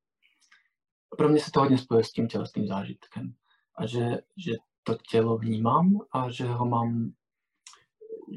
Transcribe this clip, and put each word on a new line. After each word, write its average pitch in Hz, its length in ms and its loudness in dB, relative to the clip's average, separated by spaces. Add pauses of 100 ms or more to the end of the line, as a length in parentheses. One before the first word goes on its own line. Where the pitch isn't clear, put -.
(1160)
pro 151 120 4
mě 151 100 6
se - 120 -4
to 151 80 2
hodně 131 180 4
spojuje 113 260 2
s - 80 -8
tím 117 160 -2
tělesným 107 400 -4
zážitkem. - 680 -8 (420)
A - 100 -6
že, 120 320 -2 (200)
že 165 140 -6 (320)
to 113 140 -4 (140)
tělo 113 260 2
vnímám 117 640 2 (120)
a 127 180 -2
že 123 160 -6
ho 120 200 -2
mám, 117 460 -2 (1300)